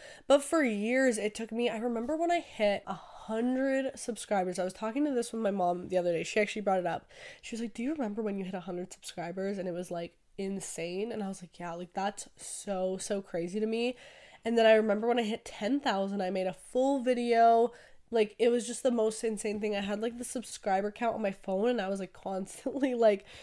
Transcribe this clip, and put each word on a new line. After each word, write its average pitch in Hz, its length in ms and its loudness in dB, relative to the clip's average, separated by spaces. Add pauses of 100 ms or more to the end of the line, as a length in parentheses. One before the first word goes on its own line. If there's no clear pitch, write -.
(260)
But 277 160 6
for 320 220 2
years, 233 540 2
it 208 180 -2
took 226 160 -8
me, 240 180 0
I 226 60 -4
remember 240 400 -2
when 339 160 0
I 349 80 2
hit 202 460 0
a 196 80 -6
hundred 254 1040 -2
subscribers, 190 640 -2
I 185 60 0
was 185 80 -4
talking 226 320 -2
to 294 80 0
this 233 200 -2
with 226 100 -4
my 202 100 0
mom 180 360 0
the 185 100 2
other 175 140 0
day. 165 120 -2
She - 160 0
actually 208 220 -2
brought 190 180 2
it 175 60 -2
up. 165 200 -4 (340)
She - 140 -12
was 220 60 -6
like, 226 140 -8
"Do 226 100 -6
you 277 80 -2
remember 226 300 -4
when 202 160 -2
you 190 60 -4
hit 185 100 -8
a 185 60 -6
hundred 180 320 -8
subscribers?" 190 640 -6
And 185 100 -4
it 180 40 -4
was, 175 180 -6
like, 175 260 -8 (200)
insane. 196 760 -6
And 220 100 -6
I 196 60 -6
was 190 140 -8
like, - 180 -18
"Yeah, 175 140 -6
like, 175 200 -10
that's 196 420 -4
so, 185 600 -4
so 196 260 -4
crazy 180 380 -4
to 220 60 0
me." 233 300 0 (480)
And 233 140 2
then 226 80 8
I 220 60 10
remember 214 340 4
when 240 140 4
I 233 40 2
hit 220 200 -4
ten 240 340 -2
thousand, 202 440 0
I 185 80 0
made 190 180 0
a 180 60 -6
full 262 500 0
video. 233 680 6 (400)
Like, 220 280 2
it 233 100 6
was 240 180 2
just 233 160 -8
the 262 80 4
most 220 320 0
insane 214 380 -2
thing. 208 160 0
I 196 60 -2
had, 202 180 -4
like, 233 160 -4
the 247 80 -8
subscriber 208 640 -2
count 226 260 -2
on 220 40 -6
my 202 120 0
phone, 196 360 0
and 247 100 2
I 190 100 -2
was, 196 120 -4
like, 185 140 -10
constantly, 247 800 -4
like, 220 320 4 (160)